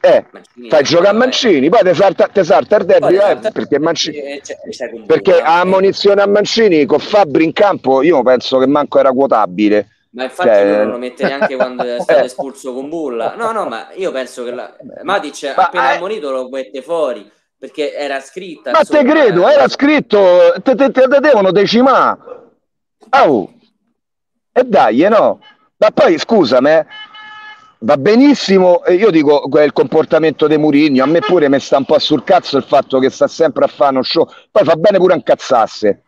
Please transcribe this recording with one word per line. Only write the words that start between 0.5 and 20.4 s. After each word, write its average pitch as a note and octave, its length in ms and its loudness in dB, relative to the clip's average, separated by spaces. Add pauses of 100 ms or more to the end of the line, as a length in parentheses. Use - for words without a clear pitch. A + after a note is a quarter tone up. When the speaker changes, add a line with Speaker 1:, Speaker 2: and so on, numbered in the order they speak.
Speaker 1:
fai D3+ 120 2
Speaker 2:
è - 20 -2
Speaker 1:
giocare E3+ 240 2
a G3+ 40 4
Speaker 2:
quello, A3 120 0
eh. B3+ 40 2
Speaker 1:
Mancini, E3+ 420 0
poi F#3+ 140 4
te F3+ 120 2
salta, G3 320 0
te G3 180 -2
salta E3+ 320 0
il F#3+ 80 0
derby, F3+ 220 2
Speaker 2:
Poi E3 40 0
te F3+ 60 2
Speaker 1:
eh, G3 40 0
Speaker 2:
salta E3 280 -2
il - 40 -6
Speaker 1:
perché - 160 -8
Speaker 2:
derby D3 160 -2
Speaker 1:
Manci-, D#3+ 260 -4
Speaker 2:
e C#3+ 320 -14
c'è, - 140 -16 (120)
c'è A#2 220 -12
Kumbulla, A2 160 -18
Speaker 1:
perché D#3+ 320 2
Speaker 2:
eh. A#2 60 0
Speaker 1:
ammonizione F#3+ 800 2
a G3+ 40 2
Mancini G3+ 600 0
con D3 120 0
Fabbri D#3+ 460 0
in E3 80 -4
campo, C3+ 500 0
io D3+ 200 2
penso B2+ 360 0
che C3 80 2
manco C#3+ 320 0
era C3+ 140 2
quotabile. G#2 760 0 (220)
Speaker 2:
Ma B2 140 -10
infatti - 240 -4
Speaker 1:
Cioè G2+ 180 4
Speaker 2:
lui G2+ 100 0
non G#2+ 140 -2
lo A#2+ 80 -10
mette B2+ 260 -8
neanche C#3 320 -4
quando B2+ 280 -6
è B2 140 -6
Speaker 1:
<laughs> - 40 -8
Speaker 2:
stato D#3 180 0
Speaker 1:
Eh. A#2+ 40 0
Speaker 2:
espulso B2+ 500 -12
Kumbulla. C3+ 600 -8
No, A3+ 160 -6
no, G3 140 -6
ma A2+ 280 -12
io F3+ 180 -8
penso B2+ 320 -10
che A#2+ 60 -10
la, A#2+ 260 -16 (260)
Matic D3+ 540 -8
Speaker 1:
Ma F#3 100 2
Speaker 2:
appena F3 260 -2
Speaker 1:
eh. - 40 -2
Speaker 2:
ammonito D3 360 -8
lo B2+ 160 -8
mette C3 340 -12
fuori, C3+ 480 -6 (260)
perché - 380 -10
era C#3 260 -8
scritta, E3+ 520 -14
Speaker 1:
Ma G#3+ 100 2
te D4+ 160 0
Speaker 2:
insomma, C#4 140 2
Speaker 1:
credo, G#3 360 2
Speaker 2:
eh, C#4+ 40 4
Speaker 1:
era C#4 160 4
scritto, F#3+ 840 2 (120)